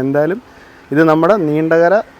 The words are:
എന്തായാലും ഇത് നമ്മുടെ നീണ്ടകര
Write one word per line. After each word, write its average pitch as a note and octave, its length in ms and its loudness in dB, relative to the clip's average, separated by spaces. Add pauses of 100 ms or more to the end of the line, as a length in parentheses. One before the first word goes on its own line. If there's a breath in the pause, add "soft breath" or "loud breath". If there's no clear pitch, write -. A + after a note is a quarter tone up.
എന്തായാലും D3 380 -2 (540 loud breath)
ഇത് C#3+ 60 2 (100)
നമ്മുടെ E3 260 2 (100)
നീണ്ടകര E3 480 0 (260)